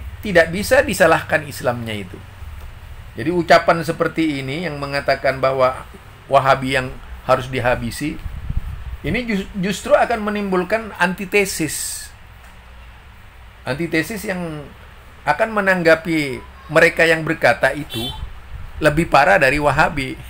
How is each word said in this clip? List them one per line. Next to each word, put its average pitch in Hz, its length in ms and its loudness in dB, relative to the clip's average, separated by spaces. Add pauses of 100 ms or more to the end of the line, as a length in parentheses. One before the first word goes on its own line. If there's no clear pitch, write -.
(220)
tidak 170 320 2
bisa 233 320 2
disalahkan 160 560 2
Islamnya 120 560 -4
itu. 92 200 -12 (1000)
Jadi 151 160 -2
ucapan 170 480 4
seperti 156 560 -2
ini 135 240 -6
yang 147 160 -6
mengatakan 139 640 -2
bahwa 131 320 4 (560)
Wahabi 135 480 4
yang 131 160 -4 (320)
harus 127 240 2
dihabisi, 123 640 -2 (880)
ini 226 240 -2
jus-, 196 320 -2
justru 202 320 -4
akan 233 320 4
menimbulkan 202 800 -2
antitesis. 185 1040 -2 (1600)
Antitesis 160 560 -4
yang 175 400 -6 (640)
akan 220 240 0
menanggapi 160 880 2 (320)
mereka 165 320 6
yang 160 240 4
berkata 143 480 2
itu 120 320 -6 (720)
lebih 151 320 2
parah 165 300 6
dari 139 180 4
Wahabi. 147 560 0 (160)